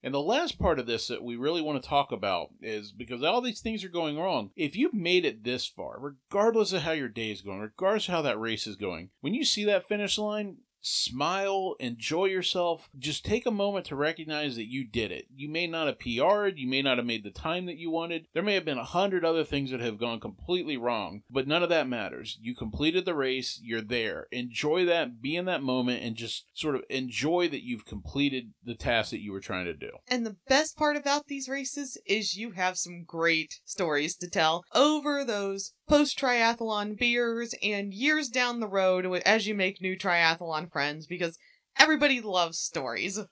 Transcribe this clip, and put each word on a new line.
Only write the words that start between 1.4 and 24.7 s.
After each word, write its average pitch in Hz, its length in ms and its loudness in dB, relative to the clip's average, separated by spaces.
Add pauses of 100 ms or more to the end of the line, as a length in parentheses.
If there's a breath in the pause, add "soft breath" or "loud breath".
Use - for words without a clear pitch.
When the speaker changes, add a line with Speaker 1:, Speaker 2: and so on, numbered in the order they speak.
Speaker 1:
want 151 200 -2
to - 80 -14
talk 143 220 2
about 95 380 0 (120)
is, 104 300 -6
because 120 320 -6
all 208 180 4
these 240 200 -4
things 220 220 -4
are 185 60 -10
going 165 280 -2
wrong, 156 380 -2
if 147 200 -2
you've 269 180 2
made 175 320 4
it 110 180 -2
this 120 240 -2
far, - 320 -10
regardless 202 760 2
of 180 80 0
how 160 100 0
your 143 180 -2
day 110 220 -4
is 98 100 -8
going, 98 180 -8
regardless 190 480 0
of 180 60 0
how 165 100 2
that 117 160 2
race 110 260 -2
is 104 100 -8
going, 92 340 -4 (100)
when 151 140 -2
you 285 120 0
see - 200 2
that 202 220 2
finish 208 300 0
line, 208 400 -4 (260)
smile, 185 960 0
enjoy 127 460 0
yourself. 180 720 0
Just 139 260 -4
take 220 220 0
a 247 60 2
moment 202 340 0
to 147 100 -6
recognize 151 600 -2
that 113 120 -6
you 131 160 -4
did 110 280 -2
it. 78 200 -10
You 135 160 -10
may 165 200 -2
not 165 180 -2
have 139 140 -2
P 120 200 -2
R'd, 196 380 4
you 127 100 -4
may 131 140 2
not 131 160 4
have 120 80 0
made 113 180 -2
the 101 60 -8
time 180 380 -4
that 170 100 -10
you 165 140 -6
wanted. 165 420 -2
There 160 80 0
may 202 140 2
have 175 100 0
been 139 140 -2
a 117 40 -6
hundred 180 400 2
other 165 200 4
things 139 260 -2
that 127 100 -4
have 113 200 -2
gone 117 200 -2
completely 147 580 -4
wrong, 107 520 -2
but 135 180 0
none 160 140 4
of 175 80 2
that 156 180 4
matters. 104 540 -6
You 117 140 -6
completed 151 500 0
the 180 80 0
race, 131 500 0
you're 113 180 -2
there. 107 500 -2
Enjoy 123 540 0